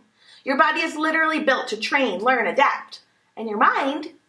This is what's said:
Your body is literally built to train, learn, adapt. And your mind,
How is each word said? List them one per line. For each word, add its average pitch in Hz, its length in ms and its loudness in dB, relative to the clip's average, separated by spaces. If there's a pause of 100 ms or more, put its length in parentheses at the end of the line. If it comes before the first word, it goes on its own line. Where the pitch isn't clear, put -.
(440)
Your 262 140 -2
body 320 240 2
is 320 160 -4
literally 311 420 0
built - 300 0
to 208 80 -6
train, 233 420 0
learn, 233 280 2
adapt. - 520 0 (380)
And 220 120 -8
your 208 80 -4
mind, 294 520 0 (200)